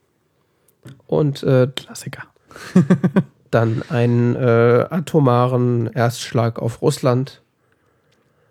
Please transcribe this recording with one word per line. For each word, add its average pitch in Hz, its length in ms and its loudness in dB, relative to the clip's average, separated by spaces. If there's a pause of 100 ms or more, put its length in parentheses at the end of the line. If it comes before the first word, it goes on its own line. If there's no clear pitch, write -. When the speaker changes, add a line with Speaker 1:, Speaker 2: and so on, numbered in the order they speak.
(1040)
Speaker 1:
Und, 151 380 -2
äh, 127 320 4
Speaker 2:
Klassiker. - 480 -14 (500)
<laughs> - 800 0
Speaker 1:
dann 113 380 0
einen, 120 460 0
äh, 120 540 2
atomaren 123 1040 0
Erstschlag 117 680 -2
auf 120 220 -6
Russland, 131 600 -2 (1080)